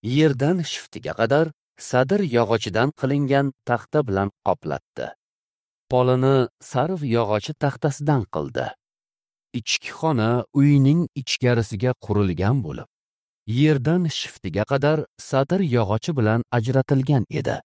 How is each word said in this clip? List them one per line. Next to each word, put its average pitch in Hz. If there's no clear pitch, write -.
yerdan 143
shiftiga -
qadar 139
sadr 131
yog'ochidan 117
qilingan 139
taxta 123
bilan 98
qoplatdi. 73
Polini 127
sarv 156
yog'ochi 113
taxtasidan 143
qildi. 69
Ichki -
xona 120
uyning 143
ichkarisiga 123
qurilgan 98
bo'lib, 69
yerdan 151
shiftiga 98
qadar 143
sadr 139
yog'ochi 117
bilan 117
ajratilgan 131
edi. -